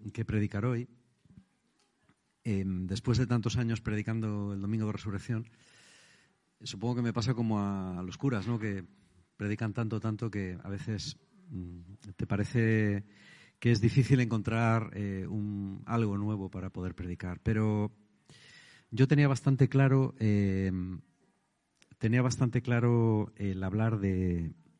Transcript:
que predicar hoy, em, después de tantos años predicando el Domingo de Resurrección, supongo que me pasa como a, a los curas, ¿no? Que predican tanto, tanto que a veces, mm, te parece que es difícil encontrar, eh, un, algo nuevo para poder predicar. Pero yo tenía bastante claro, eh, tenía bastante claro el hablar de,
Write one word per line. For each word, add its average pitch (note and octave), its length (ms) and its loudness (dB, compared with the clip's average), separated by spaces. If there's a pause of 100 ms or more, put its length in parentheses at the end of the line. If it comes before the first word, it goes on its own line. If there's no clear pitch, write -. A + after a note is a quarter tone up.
(120)
que A2+ 120 -6
predicar G#2 400 -2
hoy, B2 240 -2 (1500)
em, F#2+ 460 -2
después A2 300 0
de B2+ 100 0
tantos A#2+ 280 0
años A2+ 240 0
predicando G#2+ 720 -4
el G2 80 -6
Domingo G#2+ 260 -2
de G#2+ 80 -2
Resurrección, G#2 520 -6 (1160)
supongo A#2 320 -4
que B2 60 0
me A#2 100 0
pasa A#2 220 0
como A2 260 0
a, F#2+ 400 -4
a - 20 -6
los F2+ 160 -8
curas, A#2 300 -2
¿no? A#2+ 100 -2
Que G2+ 260 -4 (520)
predican G#2 380 -4
tanto, A2 260 -2
tanto A2 280 -4
que F#2+ 320 -6
a - 80 -12
veces, G2+ 520 -8 (300)
mm, F2 320 -10 (340)
te G#2+ 100 -4
parece G#2+ 800 2 (600)
que B2 60 6
es A2+ 100 4
difícil A#2+ 400 4
encontrar, A2+ 720 2
eh, G2 340 -6
un, G2+ 600 -6
algo A2 320 0
nuevo G#2 320 -4
para F#2 180 -8
poder F2+ 260 -6
predicar. F2 480 -8
Pero G#2+ 500 0 (1000)
yo B2+ 180 4
tenía D3 180 6
bastante C3+ 440 4
claro, C3+ 480 4
eh, G2 520 2 (1300)
tenía A2+ 240 2
bastante B2 400 2
claro A#2 760 4
el F#2+ 280 -2
hablar G#2+ 360 0
de, F#2 520 0 (280)